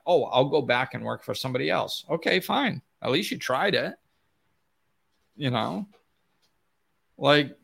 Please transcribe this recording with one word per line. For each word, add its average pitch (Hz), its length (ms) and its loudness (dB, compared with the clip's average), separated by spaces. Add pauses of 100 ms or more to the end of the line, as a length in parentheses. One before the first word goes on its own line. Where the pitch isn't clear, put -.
"Oh, 165 200 4
I'll 131 220 4
go 143 140 2
back 123 320 0
and 113 100 -6
work 113 200 -6
for 117 100 -6
somebody 131 360 -2
else." - 380 -2
Okay, 170 300 0
fine. - 440 -2 (200)
At - 80 -4
least 190 220 -2
you 196 60 -8
tried 143 360 0
it, 131 200 -2 (1400)
you 135 160 -4
know? 131 380 -2 (1300)
Like, 143 460 4